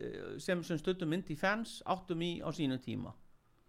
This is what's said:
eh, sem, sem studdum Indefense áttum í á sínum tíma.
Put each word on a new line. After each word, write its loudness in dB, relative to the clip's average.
eh, -6
sem, 2
sem 0
studdum 2
Indefense 0
áttum 0
í 0
á -2
sínum 2
tíma. -4